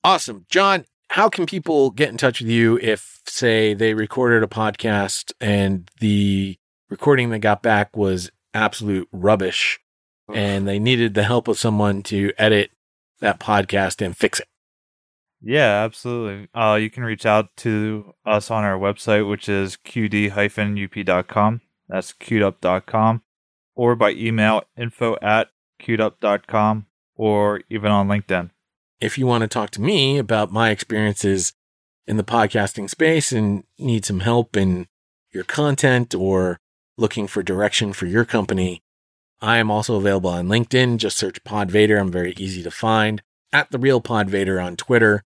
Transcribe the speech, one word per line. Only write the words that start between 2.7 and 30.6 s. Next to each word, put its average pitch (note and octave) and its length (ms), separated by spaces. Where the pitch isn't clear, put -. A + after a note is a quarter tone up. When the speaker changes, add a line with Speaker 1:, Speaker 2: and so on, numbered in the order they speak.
Speaker 1:
if, - 440
say, A2 460
they A2 220
recorded A2+ 480
a A2+ 40
podcast G#2 920
and G2 500
the G2+ 580
recording B2 400
they G#2+ 80
got G#2 240
back G#2+ 340
was F#2 340
absolute G#2 600
rubbish F#2+ 680
Speaker 2:
Oof. A2 60
Speaker 1:
and G2+ 320
they G2+ 100
needed A#2 360
the G#2 100
help A#2+ 240
of G#2+ 100
someone G#2 440
to G2+ 340
edit G#2+ 340
that G#2 200
podcast G2+ 640
and F#2 100
fix - 260
it? - 60
Speaker 2:
Yeah, A2+ 440
absolutely. A2 680
Uh, A2 280
you A2 100
can A#2+ 140
reach A2+ 200
out G#2+ 340
to G#2+ 540
us G#2+ 240
on G#2+ 140
our G2 120
website, G#2 520
which G2+ 200
is G2 280
Q A2 320
D G#2 220
hyphen G#2 460
U G2 120
P G#2 160
dot F#2 240
com. A2 320
That's F#2 240
queued G#2+ 300
up G2 180
dot F#2 260
com, A2+ 360
or A#2+ 180
by A2 160
email, A2 540
info A#2 460
at G#2+ 280
queued A2+ 220
up G#2+ 180
dot G#2 300
com, G#2+ 380
or G#2 460
even G#2 220
on G2+ 160
LinkedIn. F#2+ 420
Speaker 1:
If G#2+ 160
you C3 120
want A#2 140
to G#2+ 60
talk G#2+ 220
to G2+ 100
me C#3 380
about G#2+ 320
my A2 200